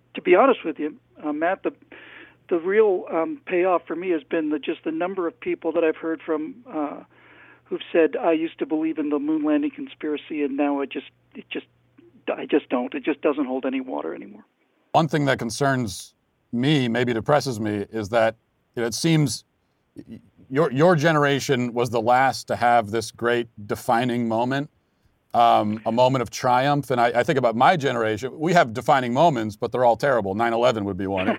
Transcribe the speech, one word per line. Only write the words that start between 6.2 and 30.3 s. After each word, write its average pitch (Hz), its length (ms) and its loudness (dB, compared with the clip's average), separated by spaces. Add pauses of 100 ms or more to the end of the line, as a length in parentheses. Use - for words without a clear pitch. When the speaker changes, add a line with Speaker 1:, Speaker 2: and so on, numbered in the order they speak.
Speaker 1:
from, 160 300 -6 (160)
uh, 151 320 -8 (640)
who've 175 160 -8 (120)
said, 160 240 4
"I 170 160 0
used 160 260 -2
to 170 80 -4
believe 156 320 -4
in 147 120 -4
the 147 100 -2
moon 151 240 -2
landing 151 260 0
conspiracy, 147 720 -8
and 139 140 -4
now 143 240 -2
I 139 60 -4
just, 131 200 -12 (300)
it - 120 -16
just, - 180 -12 (600)
I - 180 -6
just - 240 0
don't. 127 260 -2
It 147 100 -8
just 151 160 -2
doesn't 147 240 0
hold 127 200 -4
any 131 160 -4
water 147 320 -8
anymore." 202 320 -16 (460)
Speaker 2:
One 160 160 2
thing 147 200 -2
that 131 120 2
concerns 123 760 -4 (360)
me, 131 380 0
maybe 120 240 0
depresses 127 480 0
me, 104 320 -4
is 107 160 -6
that, 113 260 2 (400)
you 123 80 -4
know, 117 60 -2
it 113 60 -6
seems 151 500 0 (500)
y-, - 240 -20 (300)
your, 135 240 2
your 165 240 6
generation 139 760 2
was 120 180 0
the 117 100 0
last 123 480 2
to 117 80 -2
have 120 340 2
this 110 220 -4
great 120 340 0 (220)
defining 120 580 -2
moment, 127 420 -2 (640)
um, 113 540 4
a 110 60 0
moment 127 300 2
of 110 80 -6
triumph. 135 600 0
And 123 100 0
I, 120 200 4
I - 20 4
think 127 160 0
about 120 160 2
my 143 220 4
generation. 120 600 -2
We 160 180 -2
have 143 200 4
defining 123 380 2
moments, 123 420 2
but 117 160 -4
they're 127 140 2
all 117 120 6
terrible. 113 380 0